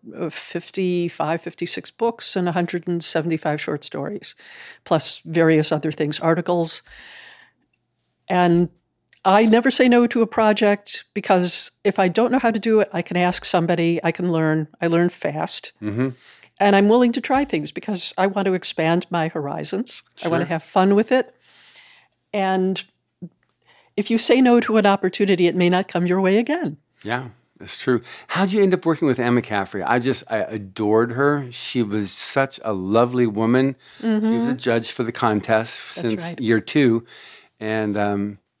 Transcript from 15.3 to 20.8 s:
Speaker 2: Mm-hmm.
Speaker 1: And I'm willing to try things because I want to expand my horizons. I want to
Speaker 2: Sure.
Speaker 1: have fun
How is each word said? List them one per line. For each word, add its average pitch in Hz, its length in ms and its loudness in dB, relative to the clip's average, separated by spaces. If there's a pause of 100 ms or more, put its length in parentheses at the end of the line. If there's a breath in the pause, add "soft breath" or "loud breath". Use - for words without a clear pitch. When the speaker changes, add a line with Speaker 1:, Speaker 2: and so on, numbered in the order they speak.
Speaker 2:
Mm-hmm. 113 280 -4 (500 soft breath)
Speaker 1:
And 196 160 4
I'm 202 120 4
willing 240 220 4
to 240 100 -4
try 277 240 0
things 151 280 -4
because - 440 -8
I 190 120 2
want 196 180 -2
to 185 80 0
expand 170 560 -2
my 160 180 -2
horizons. 156 760 -8 (200)
I - 40 -2
want 165 140 0
to 170 40 -2
Speaker 2:
Sure. 170 80 -4
Speaker 1:
have 160 80 -4
fun 196 320 2